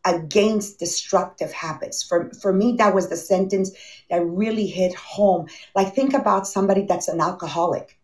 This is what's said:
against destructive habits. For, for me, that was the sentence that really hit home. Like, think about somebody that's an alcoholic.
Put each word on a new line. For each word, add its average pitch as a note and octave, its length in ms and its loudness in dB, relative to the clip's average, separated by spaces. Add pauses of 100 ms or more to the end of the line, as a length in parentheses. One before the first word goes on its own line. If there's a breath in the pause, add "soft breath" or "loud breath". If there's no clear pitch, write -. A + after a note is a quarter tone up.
against G3 720 0
destructive - 720 -4
habits. - 520 -10
For, - 260 -2 (100)
for G3 120 0
me, A#3 260 2
that G#3 160 4
was F#3+ 140 0
the E3 80 -4
sentence F#3+ 560 0 (360 loud breath)
that F3 160 0
really G#3+ 400 -2
hit F3+ 300 0
home. F#3+ 540 2 (260 loud breath)
Like, G3 220 0
think C4+ 180 2
about G3 320 2
somebody G3 360 2
that's F3 260 -2
an E3 120 -2
alcoholic. E3+ 840 -2